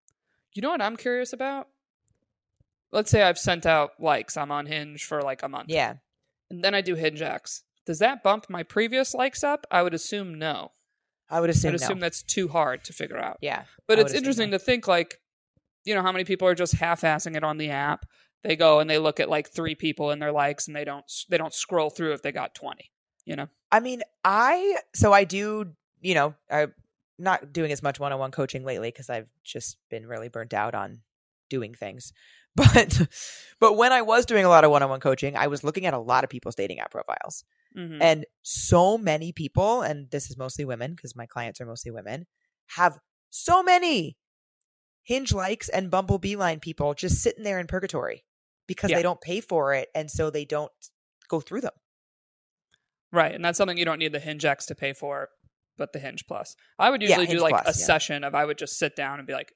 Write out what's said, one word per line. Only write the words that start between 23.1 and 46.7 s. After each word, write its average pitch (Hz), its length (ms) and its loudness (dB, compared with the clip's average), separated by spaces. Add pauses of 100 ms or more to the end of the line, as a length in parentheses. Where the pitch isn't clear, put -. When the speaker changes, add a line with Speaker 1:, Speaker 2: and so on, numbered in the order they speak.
Speaker 1:
you 160 100 -8
know? 143 120 -8 (240)
Speaker 2:
I 214 80 6
mean, 247 240 -4 (200)
I, 320 540 2 (160)
so 214 180 4
I 202 120 10
do, 202 500 -4 (260)
you 180 140 0
know, 151 220 2 (140)
I'm 151 240 0 (440)
not 175 340 -2
doing 156 200 -2
as 139 100 -4
much 139 180 -4
one-on-one 135 320 -6
coaching 131 320 -4
lately 117 280 -6
'cause - 180 -14
I've 113 220 -10 (120)
just - 340 -12 (120)
been 113 160 -12
really 117 240 -12
burnt 117 240 -10
out 110 220 -2
on 101 260 -8 (480)
doing 120 240 -6
things. 104 440 -14
<laughs> - 40 -20 (360)
But, - 440 8 (580)
but 220 140 8
when 233 180 6
I 254 100 4
was 226 240 4
doing 302 200 4
a - 20 8
lot 165 160 10
of 151 80 8
one-on-one 135 300 4
coaching, 139 340 0
I 135 120 2
was 143 180 -6
looking 180 220 -4
at 151 60 0
a 127 60 -2
lot 123 240 2
of - 60 -4
people's 120 260 -10
dating 92 240 -6
app 53 100 -10
profiles. - 540 -10 (340)
Speaker 1:
Mm-hmm. 160 240 -10
Speaker 2:
And 156 240 4 (180)
so 185 540 4
many 165 360 -4
people, 196 480 0
and 143 280 -6
this 143 200 -6
is 131 80 -14
mostly 131 260 -8
women 131 320 -8
'cause 123 220 -16
my 117 80 -14
clients 117 340 -10
are 123 60 -14
mostly 117 260 -14
women, 113 360 -12 (400)
have 175 300 2 (320)
so 359 320 4
many 349 540 2 (880)
Hinge 254 300 -2
likes 196 340 -4
and 185 240 -2
Bumble 190 260 2
Beeline 185 440 -2
people 147 320 -4